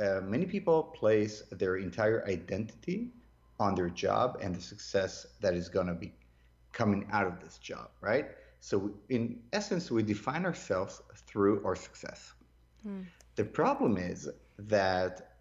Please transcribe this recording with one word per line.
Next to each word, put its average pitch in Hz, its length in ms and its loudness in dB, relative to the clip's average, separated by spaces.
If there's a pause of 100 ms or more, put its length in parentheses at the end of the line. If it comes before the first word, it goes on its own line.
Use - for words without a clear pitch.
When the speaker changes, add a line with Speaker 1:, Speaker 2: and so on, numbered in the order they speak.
Speaker 1:
uh, 98 220 2
many 117 240 0
people 170 360 4 (120)
place 107 560 4
their 92 240 0
entire 107 520 0
identity 110 840 -4 (480)
on 101 160 4
their 87 160 0
job 101 500 0
and 90 140 -2
the 90 60 -8
success - 680 -4 (140)
that 92 120 4
is 87 160 -2
gonna 90 240 0
be 82 220 -10 (580)
coming 101 380 2
out 101 160 2
of 87 140 -6
this - 160 -18
job, - 320 -12 (100)
right? 113 280 2 (340)
So 104 300 0 (180)
in 117 320 -2 (100)
essence, 202 400 -2
we 113 120 2
define 131 420 -2
ourselves 98 560 -2 (260)
through 101 380 4
our 92 100 0
success. - 560 -14 (500)
Speaker 2:
Hmm. 202 200 -8 (340)
Speaker 1:
The 107 80 0
problem 190 540 2
is 87 320 -6 (280)
that 95 840 2